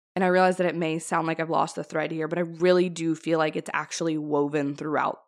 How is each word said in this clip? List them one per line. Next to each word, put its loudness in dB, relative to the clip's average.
And 2
I 4
realize 4
that 0
it -2
may -2
sound -2
like -2
I've -4
lost 0
the -6
thread -4
here, -4
but -4
I 0
really 4
do -2
feel 0
like 0
it's -6
actually -2
woven 0
throughout -2